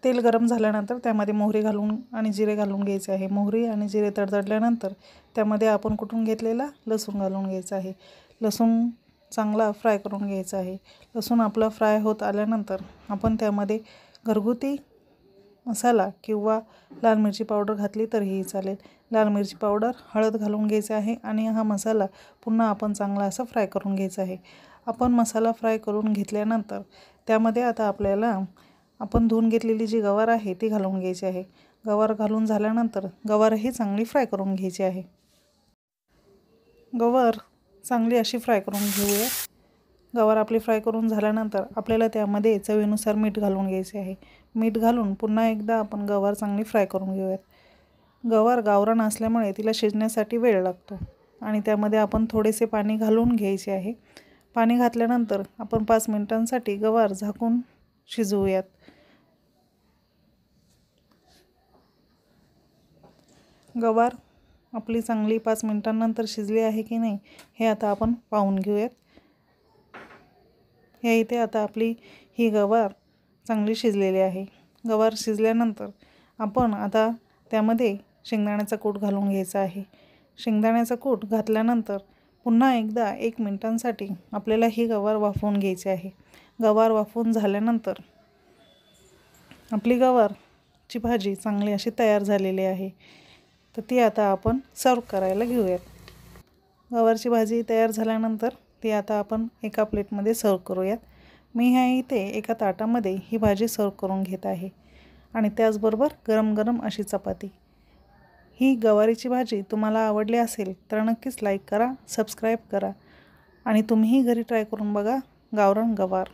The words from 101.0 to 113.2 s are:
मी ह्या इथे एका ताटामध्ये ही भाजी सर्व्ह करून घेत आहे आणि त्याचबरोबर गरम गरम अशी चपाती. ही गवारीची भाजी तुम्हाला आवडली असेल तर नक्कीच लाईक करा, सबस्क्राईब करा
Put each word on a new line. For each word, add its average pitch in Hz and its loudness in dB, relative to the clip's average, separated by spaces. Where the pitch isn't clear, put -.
मी 240 4
ह्या 254 4
इथे 254 0
एका 220 -6
ताटामध्ये 214 -2
ही 226 -6
भाजी 208 2
सर्व्ह 202 -2
करून 190 -4
घेत 185 -8
आहे 190 -6
आणि 214 0
त्याचबरोबर 220 2
गरम 220 2
गरम 226 0
अशी 214 -6
चपाती. 196 -6
ही 269 4
गवारीची 220 4
भाजी 247 -2
तुम्हाला 214 0
आवडली 214 0
असेल 220 -2
तर 214 0
नक्कीच 226 -2
लाईक 196 -2
करा, 226 0
सबस्क्राईब 226 -2
करा 196 -2